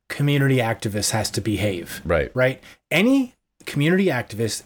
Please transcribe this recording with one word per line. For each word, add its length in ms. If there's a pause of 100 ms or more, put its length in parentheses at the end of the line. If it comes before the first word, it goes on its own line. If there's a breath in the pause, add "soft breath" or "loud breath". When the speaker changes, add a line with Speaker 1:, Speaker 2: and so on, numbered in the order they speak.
Speaker 1:
community 500
activist 540
has 180
to 100
behave. 640
Speaker 2:
Right. 300
Speaker 1:
Right? 280 (280 loud breath)
Any 440 (300)
community 420
activist 600